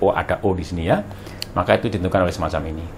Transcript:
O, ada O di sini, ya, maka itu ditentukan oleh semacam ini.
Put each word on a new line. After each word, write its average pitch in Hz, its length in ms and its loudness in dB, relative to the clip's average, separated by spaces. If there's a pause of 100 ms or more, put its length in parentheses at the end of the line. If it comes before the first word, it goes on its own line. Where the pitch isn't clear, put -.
O, 98 80 6
ada - 320 0
O 95 120 2
di 85 120 -4
sini, 87 240 -2
ya, 185 120 2 (560)
maka 92 160 4
itu 113 160 2
ditentukan 92 320 2
oleh 87 100 2
semacam 80 380 -2
ini. 80 140 -6 (140)